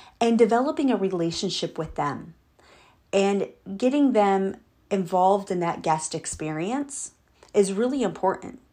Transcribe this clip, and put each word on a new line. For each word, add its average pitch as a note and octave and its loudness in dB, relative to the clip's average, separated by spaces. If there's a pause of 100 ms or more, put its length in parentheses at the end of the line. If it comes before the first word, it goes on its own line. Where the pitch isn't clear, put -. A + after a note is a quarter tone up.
(220)
and A#3 4
developing B3+ 4
a A#3+ 4
relationship F3+ -2
with D#3+ -8
them. D3 -6 (760)
And G3 0 (280)
getting C4 2
them G3 2 (340)
involved F#3+ 2
in F3+ -2
that E3+ -2
guest D#3+ -2
experience E3 -6 (420)
is G3 2
really B3 0
important, - -2 (120)